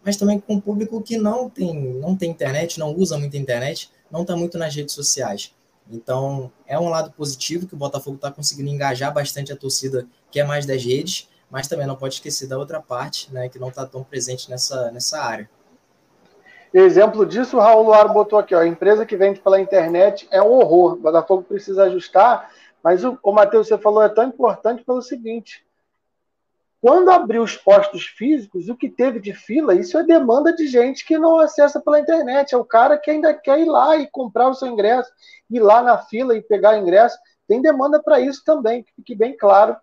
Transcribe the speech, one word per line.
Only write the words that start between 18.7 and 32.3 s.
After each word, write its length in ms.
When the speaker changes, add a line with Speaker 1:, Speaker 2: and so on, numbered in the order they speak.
Speaker 2:
que 120
vende 240
pela 200
internet 680
é 100
um 120
horror. 400
O 40
Botafogo 460
precisa 420
ajustar", 640
mas 220
o, 160
o 120
Matheus, 340
você 100
falou, 260
é 60
tão 200
importante 560
pelo 180
seguinte, 640
quando 300
abriu 320
os 140
postos 500
físicos, 640
o 80
que 120
teve 320
de 140
fila, 400
isso 240
é 40
demanda 520
de 120
gente 380
que 140
não 200
acessa 400
pela 220
internet, 540